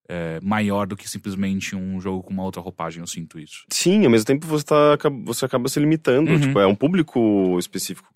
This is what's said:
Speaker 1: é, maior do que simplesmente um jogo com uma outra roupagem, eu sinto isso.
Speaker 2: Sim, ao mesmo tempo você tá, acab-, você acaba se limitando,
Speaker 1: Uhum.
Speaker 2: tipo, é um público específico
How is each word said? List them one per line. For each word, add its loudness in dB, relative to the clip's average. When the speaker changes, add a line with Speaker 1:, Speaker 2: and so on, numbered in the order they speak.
Speaker 1:
é, -8
maior -2
do -8
que -16
simplesmente -6
um -6
jogo -6
com -14
uma -6
outra -8
roupagem, -10
eu -14
sinto -14
isso. -20
Speaker 2:
Sim, 2
ao 6
mesmo 6
tempo 0
você -2
tá, 4
acab-, -2
você -4
acaba -2
se -4
limitando, 2
Speaker 1:
Uhum. 4
Speaker 2:
tipo, 2
é 6
um 6
público 2
específico -10